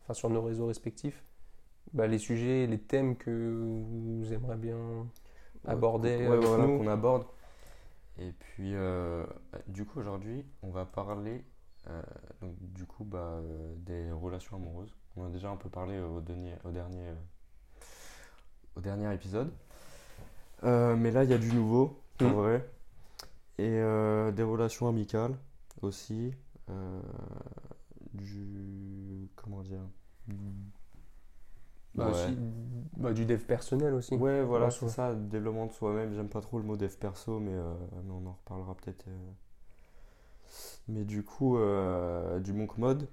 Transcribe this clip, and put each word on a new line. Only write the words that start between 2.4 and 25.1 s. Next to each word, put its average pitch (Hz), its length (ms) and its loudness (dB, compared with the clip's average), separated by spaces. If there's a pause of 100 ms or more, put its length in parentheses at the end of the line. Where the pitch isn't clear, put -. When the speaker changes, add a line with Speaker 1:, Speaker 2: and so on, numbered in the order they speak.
Speaker 1:
les 113 120 2
thèmes 135 380 2
que 113 640 0
vous 113 480 -2
aimeriez 113 260 0
bien 117 200 -2 (880)
Speaker 2:
Ouais, - 80 0
Speaker 1:
aborder 117 440 4
Speaker 2:
qu'on, 120 120 4
ouais, 120 60 10
Speaker 1:
avec 117 120 8
Speaker 2:
voilà, 113 200 8
Speaker 1:
nous. 143 100 6
Speaker 2:
qu'on 107 100 2
aborde. 120 380 6 (920)
Et 87 140 -6
puis, 95 420 -6
euh, 90 500 0 (420)
du 98 180 -4
coup, - 140 -8
aujourd'hui, 107 460 -4 (160)
on 95 80 -6
va 92 160 -4
parler, 104 580 -4 (460)
euh, 82 120 -8 (400)
donc, 90 180 -8
du 92 260 -10
coup, - 180 -12
bah, 87 380 -6
euh, 80 360 -8
des 85 340 -6
relations 90 460 -6
amoureuses. 87 380 -8 (200)
On 92 100 -6
a 90 40 -4
déjà 90 200 -6
un 101 60 -4
peu 98 140 -10
parlé 92 300 -4
au 85 220 -4
dernier, 87 320 -6 (120)
au 90 60 -6
dernier, 87 360 -6
euh, 82 80 -8 (1600)
au 98 60 -10
dernier 101 320 -2
épisode. 104 380 -2 (1120)
Euh, 120 320 8
mais 113 160 6
là, 131 120 8
il 131 60 6
y 127 40 10
a 120 40 8
du 113 160 4
nouveau, 120 460 6 (220)
en 127 40 8
Speaker 1:
Mm. 123 80 8
Speaker 2:
vrai. 110 360 4 (880)
Et, 95 100 4
euh, 110 600 6
des 104 120 2
relations 113 440 4
amicales 117 480 2 (480)